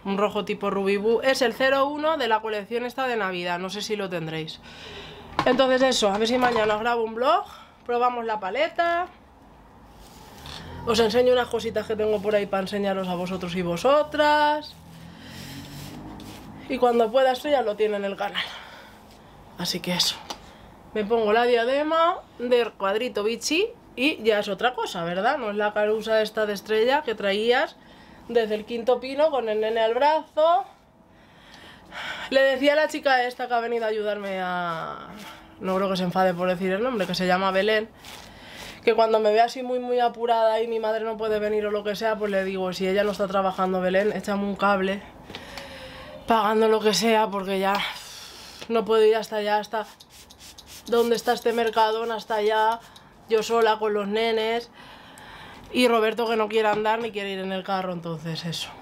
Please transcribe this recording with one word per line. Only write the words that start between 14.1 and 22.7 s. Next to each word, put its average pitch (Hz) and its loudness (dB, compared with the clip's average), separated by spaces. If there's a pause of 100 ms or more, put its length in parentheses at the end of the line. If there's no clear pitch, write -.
Y 262 -4
cuando 233 4
pueda 262 4
esto 254 -4
ya 277 2
lo 208 -2
tiene 208 0
en 202 -4
el 196 -6
canal. 196 -6 (1160)
Así 175 -6
que 180 -6
eso. - 0 (800)
Me 214 -2
pongo 214 2
la 240 4
diadema 294 2 (220)
del 240 0